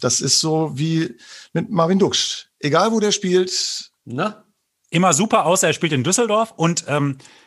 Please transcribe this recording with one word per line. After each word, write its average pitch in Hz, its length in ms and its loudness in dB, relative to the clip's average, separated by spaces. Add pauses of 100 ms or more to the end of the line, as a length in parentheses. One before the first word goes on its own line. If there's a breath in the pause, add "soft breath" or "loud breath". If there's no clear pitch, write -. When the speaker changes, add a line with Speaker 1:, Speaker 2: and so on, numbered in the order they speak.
Speaker 1:
Das 127 200 -2
ist - 200 0
so 156 340 -2
wie 160 420 -2 (360 loud breath)
mit 165 160 -4
Marvin 175 300 2
Duksch. - 480 -2 (140)
Egal 165 320 2
wo 226 60 2
der 208 140 2
spielt. 185 800 -2 (160)
Speaker 2:
Na? 160 380 -6 (460)
Speaker 3:
Immer 175 220 4
super, 202 320 4
außer 185 220 2
er 156 80 2
spielt 165 180 -2
in 135 100 0
Düsseldorf. 208 540 0
Und, 165 320 0
ähm, 143 300 -2 (280 soft breath)